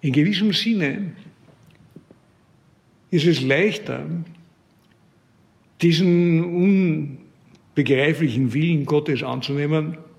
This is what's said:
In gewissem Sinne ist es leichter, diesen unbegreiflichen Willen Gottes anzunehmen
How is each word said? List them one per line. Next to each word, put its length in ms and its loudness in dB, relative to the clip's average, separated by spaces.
In 100 -2
gewissem 420 2
Sinne 600 -4
ist 160 2
es 160 2
leichter, 640 -2
diesen 1400 2
unbegreiflichen 800 0
Willen 320 0
Gottes 380 0
anzunehmen 720 -4